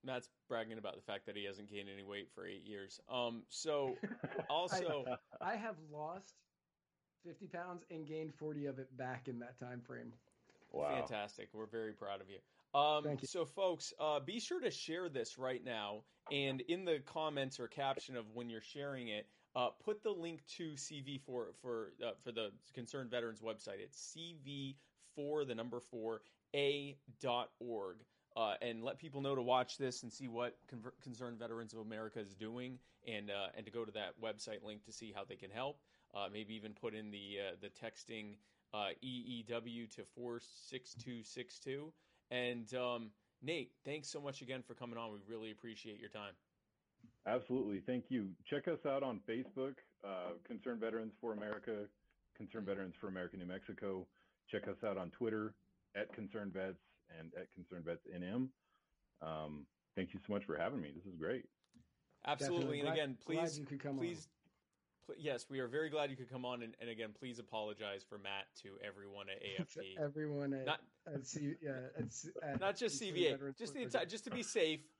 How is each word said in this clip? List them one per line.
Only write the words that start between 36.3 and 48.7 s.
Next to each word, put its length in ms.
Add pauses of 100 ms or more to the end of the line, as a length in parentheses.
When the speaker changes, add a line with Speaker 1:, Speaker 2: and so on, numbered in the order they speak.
Speaker 1:
maybe 220
even 200
put 200
in 160
the, 300
uh, 220
the 80
texting, 640 (380)
uh, 160 (120)
E 240
E 220
W 400
to 160 (100)
four 280
six 520
two 300
six 340
two. 360 (360)
And, 460
um, 360 (300)
Nate, 300 (140)
thanks 240
so 100
much 220
again 260
for 60
coming 240
on. 160
We 140
really 240
appreciate 480
your 100
time. 240 (920)
Speaker 2:
Absolutely. 580
Thank 240
you. 200 (200)
Check 180
us 180